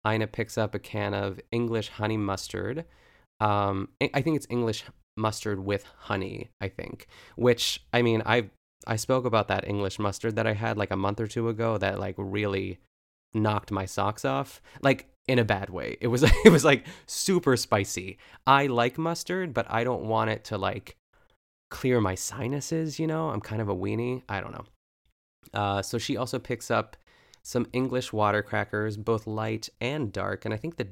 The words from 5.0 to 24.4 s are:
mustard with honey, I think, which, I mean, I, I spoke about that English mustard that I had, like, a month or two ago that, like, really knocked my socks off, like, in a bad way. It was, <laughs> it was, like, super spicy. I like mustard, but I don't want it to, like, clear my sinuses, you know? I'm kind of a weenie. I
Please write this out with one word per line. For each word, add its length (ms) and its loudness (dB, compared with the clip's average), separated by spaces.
mustard 460 -2
with 240 -2
honey, 500 -4
I 80 -6
think, 400 -12
which, 440 2
I 80 4
mean, 240 4
I, 240 2
I 120 -2
spoke 260 0
about 240 2
that 200 -2
English 320 -4
mustard 360 -2
that 120 0
I 60 0
had, 240 -2
like, 140 -2
a 60 0
month 240 0
or 60 -2
two 200 -2
ago 300 0
that, 200 0
like, 200 -6
really 640 -2
knocked 380 0
my 140 -2
socks 400 -4
off, 360 -4
like, 260 2
in 120 4
a 60 4
bad 240 -2
way. 320 -8
It 60 0
was, 160 4
<laughs> 220 8
it 60 12
was, 140 6
like, 200 6
super 500 2
spicy. 640 -2
I 200 6
like 300 2
mustard, 560 -4
but 160 -2
I 140 0
don't 200 -2
want 260 0
it 160 -4
to, 120 -6
like, 400 -6
clear 320 2
my 140 0
sinuses, 840 -6
you 80 -2
know? 220 -2
I'm 100 -4
kind 220 -6
of 80 -2
a 60 0
weenie. 520 -4
I 140 -4